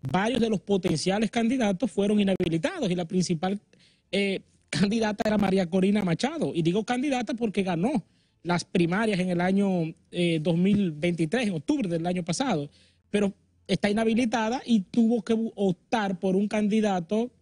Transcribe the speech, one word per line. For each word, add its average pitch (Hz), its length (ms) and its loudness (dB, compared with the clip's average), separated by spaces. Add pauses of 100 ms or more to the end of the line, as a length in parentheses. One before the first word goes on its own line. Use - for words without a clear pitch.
varios 220 400 0
de 226 100 0
los 208 100 -2
potenciales 190 680 0
candidatos 226 600 0
fueron 208 260 0
inhabilitados 190 720 0
y 180 60 0
la 175 80 -4
principal, 185 560 -2 (500)
eh, 196 300 -2 (280)
candidata 208 560 0
era 214 140 2
María 190 320 2
Corina 196 340 2
Machado. 226 520 -2
Y 170 60 0
digo 180 220 2
candidata 254 500 -2
porque 214 280 -2
ganó 185 420 0 (380)
las 170 220 -2
primarias 190 560 0
en 185 100 -2
el 175 100 0
año, 185 540 0 (160)
eh, 170 320 0
dos 170 140 0
mil 196 340 2
veintitrés, 170 560 -2
en 202 80 -2
octubre 220 340 0
del 165 160 -2
año 180 200 -2
pasado, 170 440 -2 (420)
pero 202 220 2 (360)
está 202 220 0
inhabilitada 226 760 0
y 226 140 4
tuvo 226 420 0
que 233 120 0
bu-, 226 200 -4
optar 196 640 -2
por 190 160 0
un 202 140 2
candidato 214 840 0 (120)